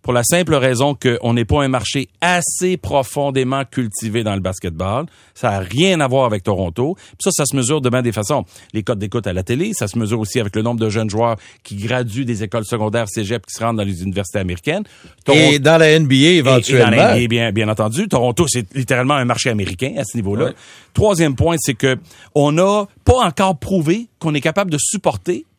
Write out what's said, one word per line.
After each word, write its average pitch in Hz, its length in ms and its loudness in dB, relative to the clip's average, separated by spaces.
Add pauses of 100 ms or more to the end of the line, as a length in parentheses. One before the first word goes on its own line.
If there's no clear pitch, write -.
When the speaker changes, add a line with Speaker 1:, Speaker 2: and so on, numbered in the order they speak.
Speaker 1:
Pour 127 120 -2
la 120 100 2
simple 165 320 2
raison 131 400 2
qu'on 120 380 0
n'est 120 100 2
pas 143 180 0
un 139 60 0
marché 131 400 -4 (140)
assez 180 560 0
profondément 135 880 -2
cultivé 113 580 -4
dans 104 100 -2
le 98 60 -2
basketball. 92 680 -6 (280)
Ça 120 140 -2
a 101 100 -2
rien 147 400 0
à 143 80 2
voir 131 160 2
avec 110 200 -2
Toronto. 101 520 -2
Puis - 240 -20
ça, 196 120 -2
ça 156 140 -2
se - 80 -4
mesure 139 280 -2
de 123 80 0
bien 127 120 0
des 120 120 -2
façons. 113 320 -4 (260)
Les 107 100 -4
codes 104 180 -4
d'écoute 104 280 -6
à 92 60 -4
la 92 100 -4
télé, 147 300 -2
ça - 160 -4
se - 100 -4
mesure 110 220 -2
aussi 110 180 -4
avec 101 160 -4
le 110 60 0
nombre 117 180 -2
de 110 100 0
jeunes 110 200 -2
joueurs 113 260 0 (280)
qui - 120 -14
graduent 117 480 -4
des 117 200 -4
écoles 110 200 -4
secondaires 107 460 -2
cégep 110 360 -6
qui - 80 -16
se - 80 -10
rendent 113 140 0
dans 107 80 -2
les 95 180 -4
universités 98 380 -4
américaines. 98 440 -4 (420)
Toron- 143 120 6
Speaker 2:
Et 151 220 6
dans 151 180 6
la 160 120 8
N 156 180 6
B 131 60 4
A, - 20 6
Speaker 1:
Et, 156 220 6
et 156 60 4
dans 127 80 4
la 131 80 6
Speaker 2:
éventuellement. 123 560 4
Speaker 1:
N - 20 2
B 123 60 2
A, 123 40 0
bien, 117 240 0
bien 104 160 0
entendu. 110 400 -2
Toronto, 123 400 0
c'est 120 260 -4
littéralement 131 420 0
un 131 100 0
marché 123 240 0
américain 104 480 -4
à 143 80 -4
ce - 100 -14
niveau-là. 107 300 -2
Speaker 2:
Ouais. - 100 -8 (380)
Speaker 1:
Troisième 170 420 2
point, 165 240 0
c'est 139 160 -2
que 131 220 2 (380)
on 147 180 4
n'a 196 320 2 (180)
pas 247 220 4
encore 190 340 0
prouvé 190 480 0 (120)
qu'on 160 140 -2
est 147 60 0
capable 170 320 0
de 147 80 -2
supporter 175 680 -4 (140)